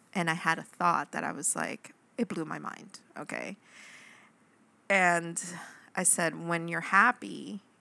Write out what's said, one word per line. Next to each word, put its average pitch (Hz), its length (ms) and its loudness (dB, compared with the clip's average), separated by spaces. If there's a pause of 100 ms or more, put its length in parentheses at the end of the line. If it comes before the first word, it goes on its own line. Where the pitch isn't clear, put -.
(140)
And 170 160 2
I 160 40 2
had 165 260 0
a - 20 -8
thought 160 500 0
that 160 120 -4
I 147 80 -2
was - 240 -2
like, - 360 -6 (240)
it 233 120 -2
blew 160 160 -4
my 156 160 -8
mind. - 400 -14 (180)
Okay. - 380 -8 (1300)
And 175 540 4 (520)
I 185 100 -2
said, 165 440 2
"When 170 200 0
you're 165 120 -2
happy, 196 800 2 (200)